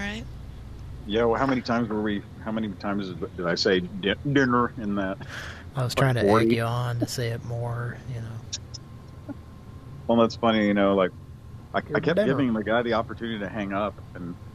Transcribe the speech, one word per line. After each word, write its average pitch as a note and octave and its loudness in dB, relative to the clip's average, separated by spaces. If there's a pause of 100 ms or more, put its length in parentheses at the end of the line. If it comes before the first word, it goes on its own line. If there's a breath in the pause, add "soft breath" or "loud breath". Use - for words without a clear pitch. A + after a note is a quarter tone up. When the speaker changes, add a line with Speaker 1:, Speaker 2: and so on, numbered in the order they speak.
Speaker 1:
right. G#3 -6 (800)
Speaker 2:
Yeah, G#2+ 4
well, A2+ 4
how C3 2
many C3 2
times A#2 2
were G#2+ 0
we G#2 0 (260)
how A2 -2
many A2 0
times G2 -4
did, F2+ -8
did F2+ -4
I F2 2
say F#2+ 6
di-, F#2+ 0 (160)
dinner B2 6 (100)
in G2+ -2
that? G2 -2 (580 loud breath)
Speaker 3:
I C3+ 0
was A#2 -2
Speaker 2:
Like - -6
Speaker 3:
trying C3+ 4
to A#2 2
egg G2+ 4
Speaker 2:
forty? A2+ 6
Speaker 3:
you A2+ 2
on A#2+ 0
to - 0
say A#2+ -2
it A#2 -6
more, A#2+ -4 (100)
you A#2+ -6
know. - -12 (720)
Speaker 2:
Well, A#2 6
that's A2+ 6
funny, A2 4
you G2+ 4
know, G2 6
like, F#2 4 (600)
I, G2+ 0
I - -2
Speaker 3:
Good - -2
Speaker 2:
kept D#3+ 2
Speaker 3:
dinner. A2 4
Speaker 2:
giving C3 2
the A2 0
guy A2 2
the A#2 0
opportunity A2 -2
to G2 -4
hang G2 -4
up, G2 -2 (200)
and, F2 -8 (220)